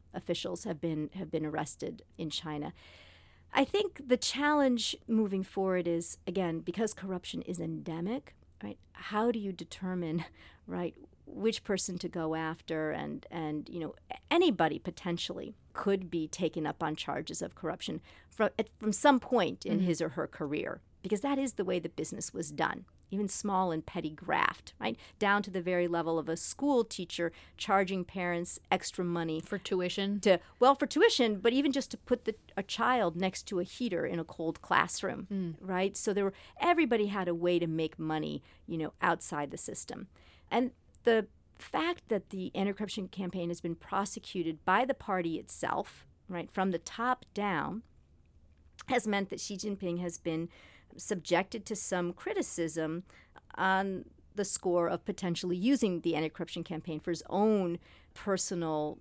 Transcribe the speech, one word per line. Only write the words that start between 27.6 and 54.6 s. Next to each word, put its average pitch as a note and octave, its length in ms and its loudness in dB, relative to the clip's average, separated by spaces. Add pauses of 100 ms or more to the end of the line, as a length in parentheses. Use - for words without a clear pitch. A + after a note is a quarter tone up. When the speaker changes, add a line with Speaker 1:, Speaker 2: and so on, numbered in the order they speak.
Speaker 1:
parents F3 540 0 (100)
extra - 340 0
money E3 380 0
Speaker 2:
For - 160 -6
tuition? G3 640 -2
Speaker 1:
to, F#3 180 8 (200)
well, C4 160 8
for C#4+ 100 0
tuition, A#3+ 540 4
but A3+ 140 4
even C#4 180 4
just C4 200 0
to - 60 -8
put - 280 -2
the, A3 100 -2 (200)
a G3 60 -2
child A3+ 540 2
next F3+ 320 0
to F#3+ 120 0
a F3+ 40 0
heater F#3+ 420 -2
in E3+ 140 -2
a D#3+ 40 -2
cold D#3+ 380 -4
classroom, - 680 2
Speaker 2:
Mm. F3+ 280 -2
Speaker 1:
right? F#3+ 380 0
So G#3 160 2
there G3+ 120 2
were, F#3+ 80 0 (260)
everybody B3+ 480 4
had G3 200 -2
a F3 60 2
way F3 240 4
to E3+ 80 2
make D#3+ 320 0
money, D#3 460 -2 (240)
you E3 100 -4
know, D#3+ 240 -4
outside E3 480 0
the - 80 -10
system. - 500 -8 (440)
And B3 200 2 (320)
the A3+ 220 6 (320)
fact - 520 -2
that G3+ 200 0
the F#3+ 240 -6
anti-corruption G3 540 -2
campaign F3+ 420 -4
has E3+ 100 -4
been E3+ 160 -4
prosecuted F3+ 920 -4
by G#3 200 4
the C4 80 0
party F3 460 -2
itself, - 640 -2 (220)
right, F3 240 -8
from F#3+ 180 2
the E3+ 80 0
top - 560 -2
down, F#3+ 480 -2 (1080)
has B3+ 200 2
meant G3+ 220 0
that - 100 -8
Xi G3+ 180 -8
Jinping F#3+ 420 -4
has F3 200 -4
been E3 280 -2 (500)
subjected F#3+ 720 0
to A3 80 -4
some F3+ 360 0
criticism E3+ 920 -2 (520)
on F#3+ 500 0 (300)
the G#3 80 -2
score F3 440 2